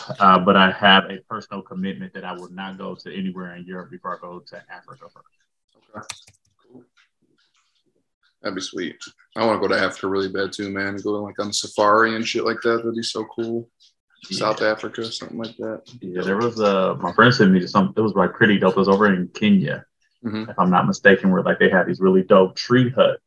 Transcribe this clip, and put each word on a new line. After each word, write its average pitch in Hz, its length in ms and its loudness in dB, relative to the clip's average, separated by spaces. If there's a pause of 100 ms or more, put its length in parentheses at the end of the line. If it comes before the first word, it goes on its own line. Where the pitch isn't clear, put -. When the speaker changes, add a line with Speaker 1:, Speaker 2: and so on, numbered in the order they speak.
(200)
Speaker 1:
uh, 95 200 8
but 95 160 4
I 95 160 6
have 98 340 4
a 95 140 -12 (100)
personal 104 320 -12
commitment 95 500 -10
that 92 120 -16
I 92 100 -10
will 90 160 -16
not 95 260 -12
go 95 200 -12
to - 200 -16
anywhere 92 400 -8
in 87 80 -18
Europe 90 260 -14
before 90 240 -12
I - 60 -12
go 90 200 -16
to - 160 -20 (140)
Africa - 380 -20
first. - 80 -20 (800)
Speaker 2:
Okay. - 100 -16 (640)
Cool. 127 140 -20 (1600)
That'd 101 140 -8
be 95 40 -8
sweet. 90 360 -8 (400)
I 113 100 0
wanna 107 140 0
go 95 80 0
to 95 100 0
Africa 95 300 -4
really 98 200 -2
bad 95 240 -6
too, 101 180 -8
man. 98 260 -6
Go, 104 260 -4
like, 101 160 -12
on 104 140 -6
safari 107 640 2
and 113 140 -6
shit 117 160 -2
like 113 180 -2
that. 117 160 0
That'd 117 160 -6
be 117 80 -6
so 110 220 -8 (100)
cool. 117 340 -6 (640)
Speaker 1:
Yeah. 95 80 -8
Speaker 2:
South 107 240 -2
Africa, 107 480 -2
something - 280 -12
like 113 180 -10
that. 110 260 -10 (180)
Speaker 1:
Yeah, 90 220 -8
there 95 140 -2
was, 110 240 -2
uh, 95 400 2
my 87 120 -4
friend 120 220 6
sent 98 180 6
me 90 140 4
some, 95 300 0
it 107 40 0
was, 110 140 0
like, 90 200 0
pretty 107 240 4
dope. 92 140 2
It - 40 -4
was 95 120 2
over 101 240 4
in 90 160 -2
Kenya, 92 560 0 (400)
Speaker 2:
Mm-hmm. 110 260 -8
Speaker 1:
if - 80 -18
I'm 92 120 2
not 90 160 2
mistaken, 98 460 2
where, 85 100 0
like, 90 160 0
they 95 100 4
had 90 180 2
these 90 140 -4
really 95 220 4
dope 95 320 4
tree 123 360 0
huts. 95 360 0